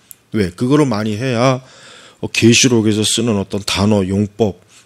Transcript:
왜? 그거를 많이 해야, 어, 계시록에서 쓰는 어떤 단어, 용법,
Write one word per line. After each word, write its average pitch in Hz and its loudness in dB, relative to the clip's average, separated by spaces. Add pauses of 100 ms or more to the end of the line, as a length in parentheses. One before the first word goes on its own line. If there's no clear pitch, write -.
(340)
왜? 101 0
그거를 143 0
많이 107 -4
해야, 131 0 (560)
어, - -8
계시록에서 110 2
쓰는 110 -2
어떤 98 -6
단어, 101 2
용법, 101 -2 (240)